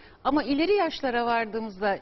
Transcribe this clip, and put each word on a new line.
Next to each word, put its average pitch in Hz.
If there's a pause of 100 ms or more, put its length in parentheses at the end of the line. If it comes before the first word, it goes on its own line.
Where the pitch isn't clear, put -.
(240)
Ama 285
ileri 294
yaşlara 269
vardığımızda 214